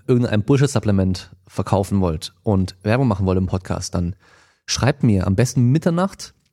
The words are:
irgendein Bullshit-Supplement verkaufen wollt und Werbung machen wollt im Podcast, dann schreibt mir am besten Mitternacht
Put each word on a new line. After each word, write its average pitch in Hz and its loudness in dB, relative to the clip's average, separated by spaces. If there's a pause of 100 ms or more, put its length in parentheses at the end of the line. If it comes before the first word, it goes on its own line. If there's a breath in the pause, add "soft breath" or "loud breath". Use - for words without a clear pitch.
irgendein 120 0
Bullshit-Supplement 104 0 (160)
verkaufen 98 0
wollt 85 -4
und 95 0
Werbung 123 0
machen 98 0
wollt 92 2
im 92 0
Podcast, 90 -6
dann 87 -4 (500 soft breath)
schreibt - -2
mir 98 2
am 92 2
besten 123 2
Mitternacht 170 -2 (180)